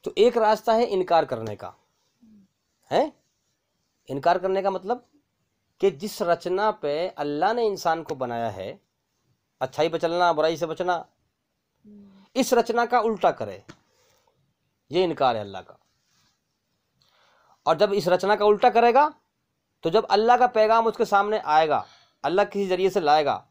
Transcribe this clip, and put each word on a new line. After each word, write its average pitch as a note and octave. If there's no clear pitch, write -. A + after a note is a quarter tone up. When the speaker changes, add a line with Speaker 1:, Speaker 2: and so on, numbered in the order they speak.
Speaker 1:
तो -
एक A#3
रास्ता A3
है A#3
इनकार F3+
करने A2+
का। F#2+
हैं? B3
इनकार D#3
करने F#3+
का F#3+
मतलब F#3+
कि F#3+
जिस F3+
रचना F3+
पे E3
अल्लाह D3+
ने A#3+
इंसान E3
को D#3
बनाया A#2
है, G2
अच्छाई D3
पे D#3+
चलना, E3+
बुराई D#3
से D#3
बचना, F3
Speaker 2:
हम्म। G#3
Speaker 1:
इस B3+
रचना A#3+
का A#3+
उल्टा G#3
करे, G#2
ये F#3
इनकार C#3
है G#2+
अल्लाह F#2+
का। -
और D#3
जब G3+
इस F#3
रचना F#3+
का G#3
उल्टा G#3
करेगा, A#3+
तो E3
जब G#3+
अल्लाह A3
का B3
पैगाम A3+
उसके A3
सामने G#3
आएगा, D3+
अल्लाह F#3
किसी G3+
जरिए F#3
से F#3+
लाएगा D3